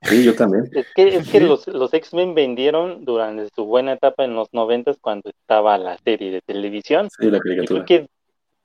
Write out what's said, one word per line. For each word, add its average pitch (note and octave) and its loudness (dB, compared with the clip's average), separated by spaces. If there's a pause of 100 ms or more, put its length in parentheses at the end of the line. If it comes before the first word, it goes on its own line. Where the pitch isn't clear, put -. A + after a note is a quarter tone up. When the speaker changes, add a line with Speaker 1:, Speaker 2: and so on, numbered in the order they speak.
Speaker 1:
Sí, A#2 4
yo A#2 4
también. G#2+ 2 (100)
Speaker 2:
Es C#3 -4 (100)
que, F#3+ 6 (100)
es D#3 -4
que G#3 6
Speaker 3:
Sí. E3 6
Speaker 2:
los, D3 2
los C3 -2
X-Men E3+ -2
vendieron D3+ -2
durante A2 -4
su A2 -4
buena B2+ 0
etapa C3+ 0
en A#2+ -6
los A2 -6
noventas A#2+ -2
cuando G#2 -8
estaba G#2+ 2
la F2+ -8
serie G#2 -4
de F#2 -8
televisión. G#2 -4
Speaker 1:
Sí, A2+ -2
la G#2 2
Speaker 2:
Y - 0
creo F2+ -4
Speaker 1:
caricatura. - -4
Speaker 2:
que, E3 2 (580)